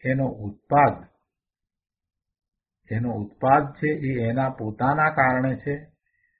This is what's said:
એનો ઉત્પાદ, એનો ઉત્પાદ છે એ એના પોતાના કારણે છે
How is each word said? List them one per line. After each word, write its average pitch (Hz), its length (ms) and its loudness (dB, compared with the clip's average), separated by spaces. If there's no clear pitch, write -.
એનો 131 220 0
ઉત્પાદ, 110 680 0
એનો 117 220 -2
ઉત્પાદ 135 600 0
છે 156 140 -4
એ 135 420 -2
એના 131 200 0
પોતાના 131 600 0
કારણે 131 460 0
છે 143 200 -6